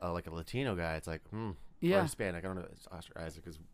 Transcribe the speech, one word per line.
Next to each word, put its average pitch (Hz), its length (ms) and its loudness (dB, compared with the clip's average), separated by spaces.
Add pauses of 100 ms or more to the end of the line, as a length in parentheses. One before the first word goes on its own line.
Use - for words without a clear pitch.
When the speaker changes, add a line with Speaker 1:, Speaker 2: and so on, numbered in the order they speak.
Speaker 1:
uh, 87 120 2
like, 85 140 0
a 80 60 -6
Latino 110 420 2
guy." 82 200 2
It's 78 120 -4
like, 82 220 -2
hmm, 110 200 -2
or 85 60 -4 (260)
Speaker 2:
Yeah. 185 220 8
Speaker 1:
Hispanic. 92 400 0
I 95 40 0
don't 95 100 0
know. 87 140 -4
It's - 200 -16
Oscar 82 280 -10
Isaac 82 260 -6
is 80 140 -10 (140)